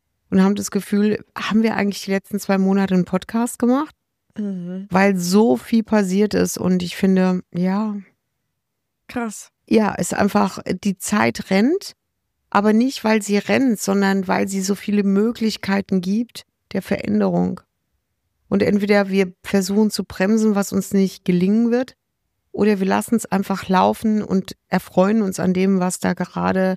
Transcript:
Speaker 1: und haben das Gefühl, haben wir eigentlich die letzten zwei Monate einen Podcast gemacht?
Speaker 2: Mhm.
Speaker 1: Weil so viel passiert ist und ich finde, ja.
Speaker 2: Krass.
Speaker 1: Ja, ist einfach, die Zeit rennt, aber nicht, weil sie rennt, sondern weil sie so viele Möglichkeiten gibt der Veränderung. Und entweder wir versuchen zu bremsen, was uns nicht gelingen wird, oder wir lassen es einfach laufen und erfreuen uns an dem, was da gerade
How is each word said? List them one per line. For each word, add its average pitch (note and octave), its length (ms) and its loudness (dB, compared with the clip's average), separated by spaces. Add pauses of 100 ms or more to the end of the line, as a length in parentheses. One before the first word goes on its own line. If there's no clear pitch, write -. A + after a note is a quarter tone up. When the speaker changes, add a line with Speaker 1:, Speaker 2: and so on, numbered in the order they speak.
(320)
Speaker 1:
und F#3+ 100 4
haben G3 140 2
das G3 160 -8
Gefühl, G#3 520 -2 (140)
haben G#3+ 240 0
wir A3 140 0
eigentlich G3+ 300 -4
die G3 60 -4
letzten G3 280 -4
zwei G3 180 -2
Monate F#3+ 380 2
einen F3+ 100 2
Podcast A3+ 540 -6
gemacht? B3+ 340 0 (420)
Speaker 2:
Mhm. F#3+ 540 -8
Speaker 1:
Weil G3 260 2
so G#3 420 4
viel A3+ 260 0
passiert G3+ 500 2
ist F3+ 240 0
und F3+ 240 0
ich F3 140 -8
finde, F#3 460 2 (120)
ja. G3+ 440 -2 (1120)
Speaker 2:
Krass. A#3 420 -8 (180)
Speaker 1:
Ja, G#3+ 260 2
ist - 220 -6
einfach, G3+ 440 0 (240)
die G3 140 -2
Zeit A3 540 -2
rennt, B3 420 0 (560)
aber G#3+ 240 4
nicht, B3 300 0
weil A3 180 2
sie G3+ 160 0
rennt, A3 420 0
sondern G3 480 0
weil G3 200 0
sie F#3+ 140 -4
so F#3+ 120 0
viele G#3 300 -2
Möglichkeiten G3 1000 0
gibt G#3 420 -4 (280)
der G3 100 -4
Veränderung. F#3 800 -2 (840)
Und G3+ 160 2
entweder G3+ 460 2
wir F#3+ 220 0 (120)
versuchen G3 480 0
zu F#3+ 120 -6
bremsen, G#3+ 520 2
was G3+ 180 -2
uns G3 200 -2
nicht G3 320 0
gelingen G3 440 2
wird, B3 240 -2 (580)
oder G3+ 280 2
wir F#3+ 80 0
lassen G#3 280 0
es - 120 -2
einfach F#3+ 420 -2
laufen G#3 540 2
und - 320 -2 (140)
erfreuen F#3+ 520 2
uns F#3+ 180 -4
an F3+ 140 0
dem, F#3+ 260 2
was F3+ 200 -2
da F#3 140 0
gerade F#3 640 -2